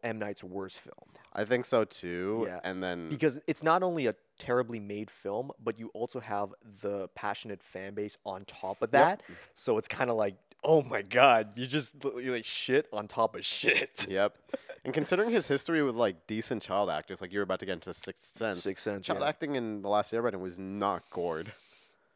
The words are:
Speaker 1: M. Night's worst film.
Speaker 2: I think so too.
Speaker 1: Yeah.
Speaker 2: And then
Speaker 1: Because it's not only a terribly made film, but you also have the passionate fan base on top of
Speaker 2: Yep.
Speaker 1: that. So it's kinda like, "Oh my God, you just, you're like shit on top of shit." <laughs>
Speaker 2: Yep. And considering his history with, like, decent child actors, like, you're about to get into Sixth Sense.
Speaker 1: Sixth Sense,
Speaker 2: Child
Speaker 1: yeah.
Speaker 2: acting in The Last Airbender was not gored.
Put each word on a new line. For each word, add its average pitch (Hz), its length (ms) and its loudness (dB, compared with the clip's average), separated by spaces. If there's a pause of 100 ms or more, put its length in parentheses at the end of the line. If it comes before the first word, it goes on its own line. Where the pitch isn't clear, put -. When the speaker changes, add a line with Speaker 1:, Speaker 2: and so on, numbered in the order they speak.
Speaker 1:
M. 113 160 -4
Night's 104 240 -6
worst 95 360 -10
film. - 300 -20 (220)
Speaker 2:
I 104 140 -2
think 123 200 2
so 113 200 4
too. 92 640 -2
Speaker 1:
Yeah. 90 160 -8
Speaker 2:
And 92 200 -4
then 87 260 -4
Speaker 1:
Because 147 380 0
it's 160 160 -4
not 165 200 4
only 165 240 0
a 107 80 0 (220)
terribly 120 420 -2
made 104 300 -8
film, 113 420 -6 (120)
but 110 160 -4
you 113 140 -10
also 120 260 -6
have 104 340 -4 (280)
the 101 340 -4
passionate 101 480 -6
fan 98 300 -12
base 104 320 -6
on 98 200 -6
top - 360 -8
of 110 100 0
Speaker 2:
Yep. 156 280 6
Speaker 1:
that. - 40 -20 (300)
So 117 240 0
it's 113 100 -2
kinda 123 260 0
like, 104 220 2 (260)
"Oh 160 220 6
my 117 200 -2
God, 110 540 8
you 123 80 -4
just, 135 380 -4
you're 123 320 -2
like 113 100 -2
shit - 460 2
on 107 160 -4
top 113 280 2
of - 100 -6
shit." - 600 2
<laughs> - 20 -6
Speaker 2:
Yep. 98 280 2 (460)
And 135 100 -4
considering 180 360 2
his 226 180 2
history 151 340 2
with, 131 140 2
like, 107 320 2
decent 110 340 -2
child 98 280 0
actors, 80 320 -6
like, 92 120 -10
you're 101 100 0
about 92 180 -2
to 92 40 -10
get 95 80 -4
into 87 200 -8
Sixth - 440 -12
Sense. 101 260 -2
Speaker 1:
Sixth 98 200 -4
Sense, 101 220 -4
Speaker 2:
Child 139 160 -2
Speaker 1:
yeah. 143 60 0
Speaker 2:
acting 147 280 -2
in 110 260 -4
The 101 80 -4
Last 104 240 2
Airbender 113 260 0
was 90 200 -8
not 98 520 -2
gored. 85 420 -4 (640)